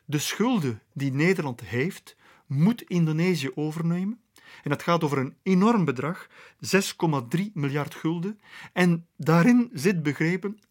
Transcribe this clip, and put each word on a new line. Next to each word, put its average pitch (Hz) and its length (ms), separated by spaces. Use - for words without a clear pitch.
de 147 140
schulden 160 640
die 139 200
Nederland 151 480
heeft, 120 560
moet 165 360
Indonesië 160 720
overnemen. 165 640
En 147 80
dat 143 120
gaat 170 220
over 143 140
een 135 240
enorm 190 420
bedrag, 139 420
zes - 380
komma 147 320
drie 196 260
miljard 143 400
gulden. 175 460
En 175 340
daarin 170 560
zit 165 300
begrepen 170 560